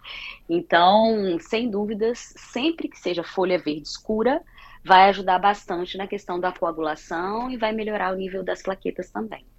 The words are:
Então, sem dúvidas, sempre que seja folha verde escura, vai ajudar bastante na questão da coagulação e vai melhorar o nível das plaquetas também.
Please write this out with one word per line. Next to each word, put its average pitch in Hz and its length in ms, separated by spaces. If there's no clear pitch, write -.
Então, 190 920
sem 233 280
dúvidas, 208 680
sempre 302 500
que - 100
seja 175 240
folha 185 360
verde 151 320
escura, 226 520
vai 196 280
ajudar 190 280
bastante 185 600
na 196 100
questão 190 320
da 180 140
coagulação 170 960
e 254 60
vai 220 160
melhorar 208 400
o 185 40
nível 190 260
das 180 200
plaquetas 185 480
também. 214 340